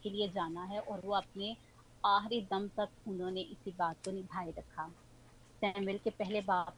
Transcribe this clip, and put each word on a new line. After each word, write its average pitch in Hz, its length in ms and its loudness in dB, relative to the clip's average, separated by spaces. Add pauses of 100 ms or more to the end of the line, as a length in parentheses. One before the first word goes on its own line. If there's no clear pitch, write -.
के 208 60 -2
लिए 202 180 0
जाना 175 360 -2
है 202 160 -4
और 202 260 -4
वो 202 80 0
अपने 196 440 -2 (480)
आखिरी 208 360 6
दम 196 260 0
तक 208 220 0 (180)
उन्होंने 185 340 -2
इसी - 300 -8
बात 175 240 0 (100)
को 190 60 -2
निभाए 185 380 -6
रखा। 160 380 -8 (800)
सैमुअल 196 320 0
के 220 120 -2
पहले 208 320 0
बाब 185 360 2